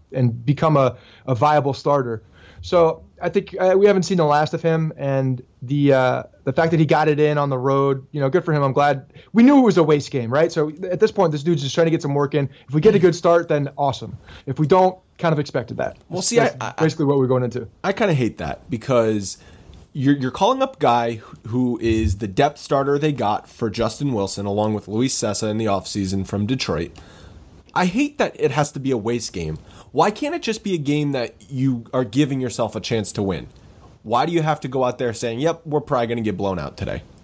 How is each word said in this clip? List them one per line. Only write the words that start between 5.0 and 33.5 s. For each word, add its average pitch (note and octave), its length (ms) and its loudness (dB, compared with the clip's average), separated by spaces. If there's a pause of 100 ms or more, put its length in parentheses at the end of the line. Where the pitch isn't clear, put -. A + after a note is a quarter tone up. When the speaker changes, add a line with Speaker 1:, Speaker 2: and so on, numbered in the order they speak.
Speaker 1:
the, C#3+ 320 2
uh, B2+ 300 2 (200)
the C3+ 80 -4
fact E3 200 2
that E3 80 2
he D#3+ 60 4
got D#3 220 2
it D3+ 120 2
in D3+ 180 2
on C#3+ 120 0
the C3+ 80 -2
road, C3+ 540 0
you D3 80 -6
know, C3+ 100 0
good F3 140 0
for E3 100 -2
him. D3 100 2
I'm C3+ 100 0
glad. C#3+ 400 0 (180)
We A3+ 120 6
knew C#4 160 8
it - 20 6
was G3+ 160 4
a E3+ 60 6
waste D3 280 2
game, A#2 180 -4
right? D#3 220 2
So D3+ 180 0 (200)
at F3+ 100 -2
this G#3+ 120 4
point, F#3 200 2
this D3 100 -4
dude's D#3 200 0
just C#3 120 -4
trying E3+ 120 4
to E3 60 2
get D#3+ 100 0
some C#3+ 120 -2
work C#3+ 200 -2
in. C#3 160 0 (180)
If B2+ 60 -16
we D#3 80 2
get G#3+ 140 6
a G3 40 6
good E3+ 160 4
start, E3+ 320 2
then C#3+ 300 0
awesome. C3+ 400 -4 (280)
If C3+ 140 -6
we D#3 80 2
don't, F#3 300 4 (220)
kind E3+ 120 0
of D3+ 80 0
expected B2+ 380 -6
that. - 200 -6 (120)
Speaker 2:
Well, F3 100 -8
Speaker 1:
That's, F#3 80 -4
Speaker 2:
see, A#3+ 100 0
Speaker 1:
that's A3+ 220 2
Speaker 2:
I, A2 180 -8
I - 60 0
Speaker 1:
basically D#3 220 0
what C#3 120 2
we're C3 100 2
going B2+ 160 2
into. A#2 240 -6 (160)
Speaker 2:
I G3 100 0
kinda G3+ 200 0
hate B2+ 260 0
that D2+ 300 -10
because A2 680 0 (560)
you're, C#3+ 220 2
you're C3 160 -4
calling B3+ 300 2
up C4 160 -4
a - 20 -14
guy A#2 420 2 (260)
who B2 340 -2
is A2 360 0
the G#2+ 100 -6
depth A#2 300 0
starter C#3+ 400 0
they D3+ 140 0
got A2 360 -4
for - 220 -6
Justin A#2 440 -4
Wilson, G2+ 320 -4
along G#2 280 0
with G2+ 140 -6
Luis A#2 300 -2
Cessa G#2+ 320 -4
in G#2+ 80 -4
the A2+ 80 -4
offseason G2 600 -4
from G2+ 200 -4
Detroit. B2+ 460 -4 (800)
I F#3 120 0
hate B3 320 -2
that G3 220 -2
it C#3+ 120 0
has C#3+ 220 -2
to D3 60 -10
be C3 120 -4
a B2 60 0
waste A2+ 360 -4
game. D#2 240 -6 (340)
Why E3 200 2
can't D4 240 -6
it E4 60 -6
just A3 220 -6
be G3 100 -4
a E3+ 60 -2
game D3 320 -2
that B2 240 -6 (140)
you C3 440 -2
are B2+ 100 0
giving C3 380 -2
yourself A#2 340 -4
a A2 40 -6
chance G#2+ 340 -4
to G#2+ 100 -4
win? E2+ 240 -4 (560)